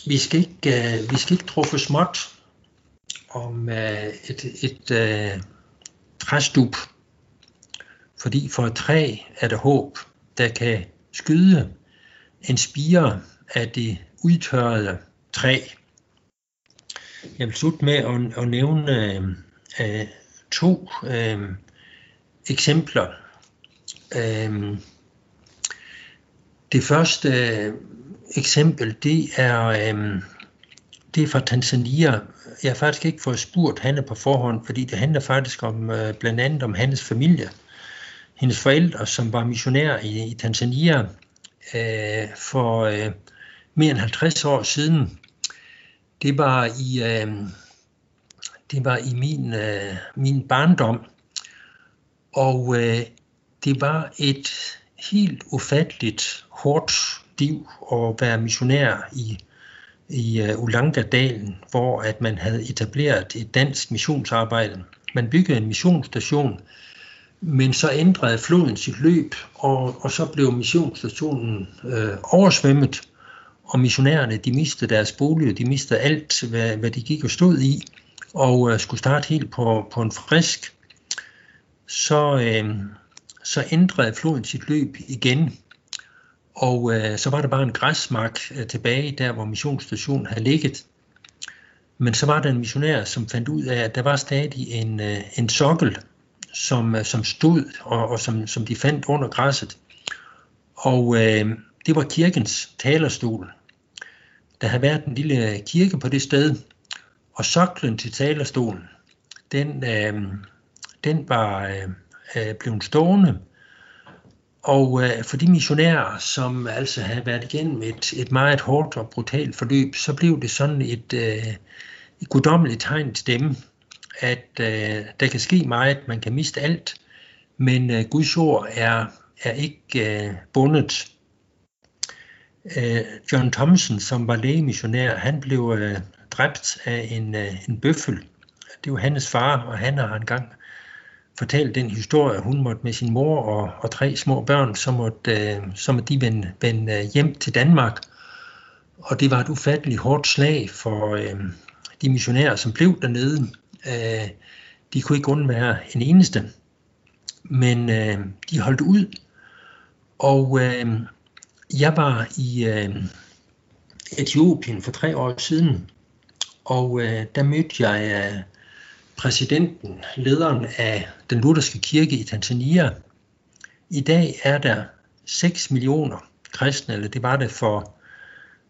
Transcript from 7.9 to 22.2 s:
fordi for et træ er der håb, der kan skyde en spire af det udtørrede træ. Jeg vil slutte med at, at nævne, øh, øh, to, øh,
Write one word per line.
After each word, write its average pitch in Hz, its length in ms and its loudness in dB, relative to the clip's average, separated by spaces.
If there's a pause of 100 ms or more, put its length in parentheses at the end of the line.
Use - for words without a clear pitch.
fordi 139 280 -2
for 123 180 -2
et 117 100 -4
træ 147 400 2 (240)
er 120 80 2
der 110 80 -2
håb, 135 420 0 (400)
der 120 100 2
kan 113 360 -2 (280)
skyde 165 600 4 (720)
en 127 140 0
spire 143 640 2 (340)
af 117 140 -2
det 113 300 -4 (260)
udtørrede 120 760 2 (340)
træ. 131 280 0 (1800)
Jeg 127 80 -2
vil 110 100 -6
slutte 156 280 -2
med 143 100 4
at, 123 480 -2
at 120 60 0
nævne, 127 640 2
øh, 95 80 -6 (580)
øh, 107 260 -4 (440)
to, - 380 2 (180)
øh, 110 420 -2 (1000)